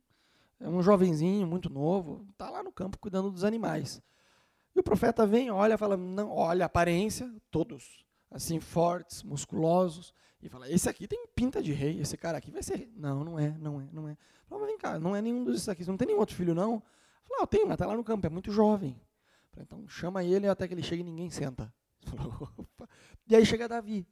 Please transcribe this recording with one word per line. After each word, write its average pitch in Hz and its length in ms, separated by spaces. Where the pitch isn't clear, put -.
é - 80
um 175 140
jovenzinho, 185 640
muito 165 220
novo, 160 580
tá 226 120
lá - 120
no 370 100
campo 196 260
cuidando 190 340
dos 180 120
animais." 180 580
E 349 40
o 370 40
profeta 226 420
vem, 240 240
olha, 208 280
fala, 208 180
"Não, 185 360
olha 175 340
a - 20
aparência, 180 640
todos - 560
assim 160 300
fortes, 175 640
musculosos", 165 880
e - 80
fala, 123 200
"Esse 175 200
aqui - 180
tem 466 260
pinta 254 280
de 175 100
rei, 143 300
esse - 160
cara 165 200
aqui - 140
vai 370 120
ser 392 140
rei." 226 180
"Não, 143 280
não 165 160
é, 151 180
não 147 220
é, 139 140
não 156 160
é." 151 80
Fala, 415 140
"Mas 415 80
vem 440 80
cá, 170 220
não 180 160
é 208 60
nenhum 240 240
desses 233 240
aqui, 180 160
não 185 100
tem 247 120
nenhum 415 120
outro - 160
filho, 170 180
não?" 214 300
Fala, 508 160
"Ah, - 40
eu - 40
tenho, 415 200
mas - 100
tá 180 80
lá 202 100
no 233 80
campo, 208 240
é - 20
muito 185 220
jovem." 202 480
Fala, - 120
"Então - 240
chama 180 360
ele 190 240
até 190 200
que 180 60
ele 165 100
chegue 170 180
e 175 40
ninguém 170 240
senta." 127 440
<laughs> - 40
Falou, 139 520
"Opa." - 300
E 220 80
aí 226 100
chega 233 220
Davi, 214 440